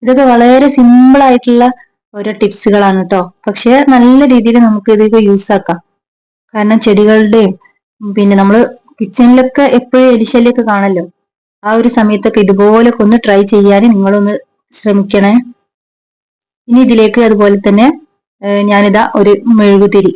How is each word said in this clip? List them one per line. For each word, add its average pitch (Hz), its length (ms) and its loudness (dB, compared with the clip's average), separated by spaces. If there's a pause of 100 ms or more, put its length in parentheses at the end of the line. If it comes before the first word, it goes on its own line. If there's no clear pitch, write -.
ഇതൊക്കെ 254 240 0
വളരെ 247 440 2
സിമ്പിൾ 254 520 4
ആയിട്ടുള്ള 247 420 0 (500)
ഓരോ 208 180 -8
ടിപ്സുകളാണ് 202 680 -2
ട്ടോ. 185 180 -4 (220)
പക്ഷേ 220 300 -2 (140)
നല്ല 254 420 2
രീതിയിൽ 233 320 0
നമുക്ക് 214 320 0
ഇതൊക്കെ 214 280 0
യൂസ് 202 320 -2
ആക്കാം. 196 260 -4 (760)
കാരണം 214 260 -2
ചെടികളുടെയും, 214 720 0 (480)
ഉം, 208 120 -14
പിന്നെ 202 240 0
നമ്മള് 202 240 2 (340)
കിച്ചണിലൊക്കെ 254 720 0 (100)
എപ്പോഴും 254 360 0
എലിശല്യമൊക്കെ 240 520 -2
കാണല്ലോ. 196 420 -4 (580)
ആ 208 100 -6
ഒരു 226 160 0
സമയത്തൊക്കെ 214 520 -2
ഇതുപോലൊക്കെ 208 600 0
ഒന്ന് 220 180 0
ട്രൈ 196 280 0
ചെയ്യാൻ 202 360 2
നിങ്ങളൊന്ന് 202 500 0 (400)
ശ്രമിക്കണേ. 202 580 -2 (1400)
ഇനി 240 120 2
ഇതിലേക്ക് 220 400 0
അതുപോലെ 208 380 0
തന്നെ, 202 280 0 (560)
ഏ, 196 60 -8 (140)
ഞാനിതാ 202 400 0 (120)
ഒരു 202 180 0 (220)
മെഴുകുതിരി 202 600 2